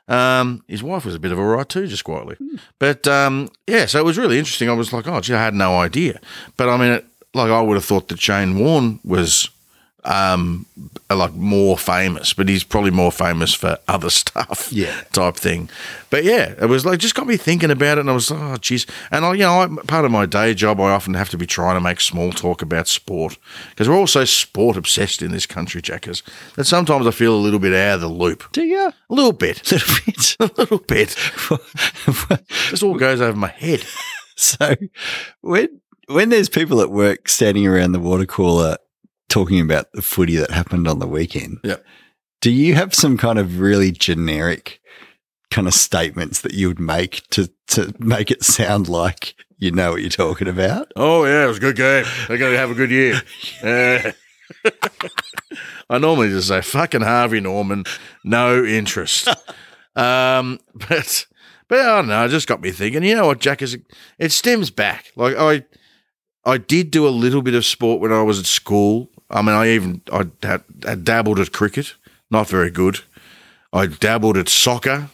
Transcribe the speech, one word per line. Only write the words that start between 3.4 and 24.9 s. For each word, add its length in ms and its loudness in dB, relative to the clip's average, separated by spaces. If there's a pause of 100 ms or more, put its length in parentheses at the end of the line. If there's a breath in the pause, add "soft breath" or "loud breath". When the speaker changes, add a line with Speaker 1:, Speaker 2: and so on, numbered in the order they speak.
Speaker 1:
yeah, 180 2
so 140 0
it 40 2
was 140 0
really 200 2
interesting. 300 -2
I 40 2
was 200 -2
like, 140 -6
"Oh, 140 -4
gee, 140 -4
I 80 2
had 120 0
no 240 2
idea." 400 0 (380 loud breath)
But, 120 0
I 80 4
mean, 160 4
it, 140 -4 (260)
like, 180 0
I 100 4
would 160 2
have 80 -2
thought 240 0
that 120 -8
Shane 380 0
Warne 460 2
was, 440 0 (540 soft breath)
um, 640 0 (460)
like, 240 0
more 420 2
famous, 560 -2
but 160 0
he's 160 0
probably 260 0
more 220 4
famous 400 -2
for 240 -2 (100)
other 240 -2
<laughs> 120 0
stuff 500 -8
Speaker 2:
Yeah. 300 -4 (100)
Speaker 1:
type 240 0
thing. 320 -4 (400 loud breath)
But, 160 0
yeah, 360 2
it 100 2
was, 160 2
like, 140 2
just 140 -2
got 120 -4
me 100 2
thinking 340 0
about 280 2
it, 20 0
and 100 -2
I 40 2
was 160 0
like, 100 -6
"Oh, 180 -6
jeez." 280 -4 (240 loud breath)
And, 160 0
I, 80 0
you 60 0
know, 200 4
I, 80 2 (180)
part 200 2
of 40 2
my 140 4
day 300 2
job, 260 2
I 120 4
often 220 0
have 160 -4
to 80 -6
be 80 -6
trying 300 0
to 60 0
make 180 -2
small 320 -2
talk 300 -4
about 260 -2
sport 480 -4 (400 loud breath)
'cause 140 0
we're 60 4
all 100 4
so 180 2
sport 540 0
obsessed 420 -2